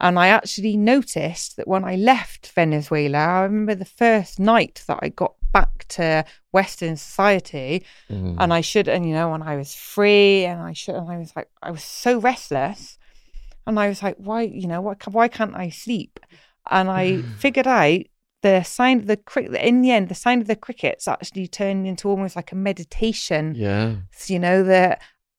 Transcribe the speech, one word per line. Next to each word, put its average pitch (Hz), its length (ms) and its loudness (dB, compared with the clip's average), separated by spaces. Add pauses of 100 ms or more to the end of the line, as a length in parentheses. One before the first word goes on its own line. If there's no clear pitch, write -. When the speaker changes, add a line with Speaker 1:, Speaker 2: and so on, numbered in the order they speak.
Speaker 1:
and 180 180 4
I 180 80 6
actually 208 480 2
noticed 208 800 0
that - 120 -8
when 190 180 -2
I 185 100 -4
left 226 580 0
Venezuela, 147 680 0
I 180 240 2
remember 214 320 -2
the 185 100 -8
first 226 520 0
night 214 500 2
that - 140 -4
I 151 60 -4
got - 280 -4 (180)
back - 360 2
to 160 360 0 (260)
Western 180 460 -2
society, 175 880 -2 (260)
Speaker 2:
Mm. 180 260 -6
Speaker 1:
and 170 160 2
I 165 60 2
should, 190 300 0
and, 175 180 -2
you 160 60 -2
know, 165 180 -2
when 156 120 -6
I 151 120 -6
was 143 180 -10
free, 202 680 4
and 175 180 -4
I 165 120 -10
should, - 220 -10
and 170 140 -8
I 175 100 -10
was 165 180 -14
like, - 100 -10 (140)
I - 100 -10
was 156 120 -12
so - 360 -2
restless, 202 760 -4 (680)
and 214 140 -2
I 208 80 2
was 196 160 -4
like, 196 140 -4
"Why, 214 240 -6
you 190 260 -6
know, 170 140 -4
why, 202 140 -6 (140)
why 226 200 4
can't 220 260 -4
I 180 140 -8
sleep?" - 500 -8 (500)
And 185 200 2
I 185 320 0
Speaker 2:
<sighs> 117 180 -12
Speaker 1:
figured 262 280 2
out 180 340 4 (400)
the 190 220 6
sound 247 380 2
of 202 60 -6
the 214 80 2
crick-, - 380 -6
in 240 280 4
the 254 100 6
end, 196 180 2
the 185 60 -8
sound 247 260 2
of 208 60 -6
the 220 100 0
crickets - 500 -6
actually 185 400 -6
turned 196 400 -4
into 190 220 -4
almost 196 260 -2
like 180 160 -10
a - 40 -10
meditation. 185 1000 -2
Speaker 2:
Yeah. 107 400 0 (160)
Speaker 1:
So, - 220 -8
you 180 60 0
know, 180 240 4
the, 185 340 4 (420)